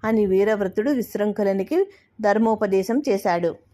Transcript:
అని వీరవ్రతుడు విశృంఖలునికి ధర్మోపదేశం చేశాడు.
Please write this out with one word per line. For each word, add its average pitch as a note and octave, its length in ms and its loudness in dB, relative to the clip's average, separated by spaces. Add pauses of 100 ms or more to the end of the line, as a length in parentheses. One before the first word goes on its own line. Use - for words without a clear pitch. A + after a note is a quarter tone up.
అని A3 220 2
వీరవ్రతుడు G3+ 640 0
విశృంఖలునికి G#3 1000 -2 (300)
ధర్మోపదేశం G#3+ 880 0
చేశాడు. F3 480 0 (180)